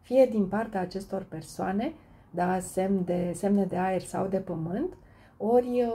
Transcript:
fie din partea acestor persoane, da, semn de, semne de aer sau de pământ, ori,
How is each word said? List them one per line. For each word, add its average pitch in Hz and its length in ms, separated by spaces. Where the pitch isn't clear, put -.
fie 254 240
din 214 200
partea 208 340
acestor 190 480
persoane, 190 640
da, 180 280
semn 190 460
de, 175 300
semne 202 300
de 180 120
aer 185 240
sau 185 260
de 190 120
pământ, 185 580
ori, 247 580